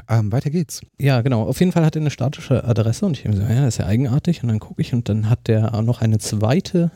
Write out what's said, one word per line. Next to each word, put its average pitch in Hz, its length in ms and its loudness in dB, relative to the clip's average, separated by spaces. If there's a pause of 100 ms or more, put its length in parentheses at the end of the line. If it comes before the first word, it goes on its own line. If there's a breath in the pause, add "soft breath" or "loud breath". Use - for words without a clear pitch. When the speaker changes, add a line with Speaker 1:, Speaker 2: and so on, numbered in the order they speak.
Speaker 1:
Ähm, 107 240 0
weiter 139 160 -2
geht's. 156 320 -4 (180)
Speaker 2:
Ja, 135 220 2
genau. 117 220 2
Auf 113 180 -2
jeden 180 120 4
Fall 165 120 2
hat 151 120 2
er 156 40 -2
eine 151 100 0
statische - 540 -2
Adresse 110 400 0
und 180 140 -2
ich - 80 -10
hab 107 60 2
gesagt, 101 180 0
„Ja, 113 60 2
das 135 180 2
ist - 40 -4
ja - 80 -2
eigenartig.“ 127 560 0
Und 120 60 -2
dann 107 120 0
gucke - 200 -8
ich - 140 -2
und 117 160 -2
dann 107 180 0
hat - 200 0
der 113 260 2
auch 107 80 0
noch 113 180 0
eine 110 180 2
zweite 151 760 0